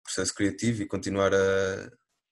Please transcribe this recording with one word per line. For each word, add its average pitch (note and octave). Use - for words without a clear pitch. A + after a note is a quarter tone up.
processo -
criativo G#2
e G2+
continuar G2
a, G2
a -